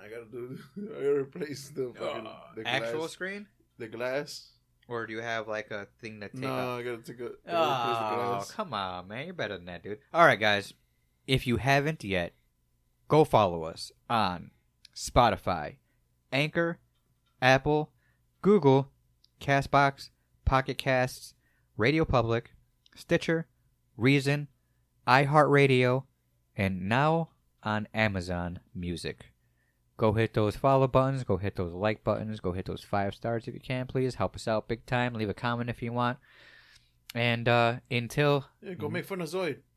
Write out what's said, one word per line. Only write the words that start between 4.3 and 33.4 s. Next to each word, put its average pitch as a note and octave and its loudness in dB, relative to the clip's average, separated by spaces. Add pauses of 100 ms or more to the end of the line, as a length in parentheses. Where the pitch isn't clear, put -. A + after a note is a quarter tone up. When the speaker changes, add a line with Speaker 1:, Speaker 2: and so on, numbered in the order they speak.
Speaker 2:
Or A#2 -8
do A2 -12
you A2 -8
have, A2+ -6
like, G#2+ -6
a G2+ -10 (120)
thing A2 -14
that G2 -12
take B2+ -12
Speaker 1:
No, C3 -4
Speaker 2:
off? B2 -4
Speaker 1:
I A#2+ -8
gotta B2 -6
take B2 -14
a, A#2+ -8 (160)
I F3 -12
gotta D3+ 0
replace A#2 -2
the A2 -2
Speaker 2:
Oh, - - (140)
Speaker 1:
glass. G2+ -6
Speaker 2:
come E3 -8
on, F#2 -6
man. B2 -10
You're F#3 -14
better G#2+ -6
than F2 -18
that, F2 -12
dude. G2+ -8 (160)
All E3 8
right, A#2+ 6
guys. G2+ 2 (520)
If C3 0
you A#2 2
haven't C#3 0
yet, F2+ -2 (760)
go D#3 6
follow F2+ 4
us - -12 (180)
on F#2+ 0 (440)
Spotify, F#2 2 (540)
Anchor, D#3+ -2 (640)
Apple, D3 4 (520)
Google, C#3+ 6 (500)
Castbox, C#3 2 (340)
Pocket C3 0
Casts, C3 -2 (420)
Radio D3+ 2
Public, A#2 0 (440)
Stitcher, E3 -2 (500)
Reason, C#3 2 (580)
iHeartRadio, C3+ 6 (520)
and F#2+ 0
now D#3 2 (320)
on G#2+ -2
Amazon F2+ -2 (140)
Music. F2 -8 (720)
Go A2 4
hit A2 0
those G#2 2
follow C3+ 4
buttons, C3 2
go F#2+ 0
hit F#2+ -6
those F2 -4
like G#2+ -2
buttons, G#2+ -2
go F#2 -2
hit F#2 -6
those E2+ -8
five G2+ -4
stars A#2 -6